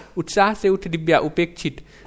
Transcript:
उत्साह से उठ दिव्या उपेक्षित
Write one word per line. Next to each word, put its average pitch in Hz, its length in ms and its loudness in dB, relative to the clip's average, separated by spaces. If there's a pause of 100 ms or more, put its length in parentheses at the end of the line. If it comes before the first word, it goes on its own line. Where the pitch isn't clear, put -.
(160)
उत्साह 196 380 2
से 202 140 -2
उठ 190 200 0
दिव्या 160 300 2
उपेक्षित 165 640 -2 (240)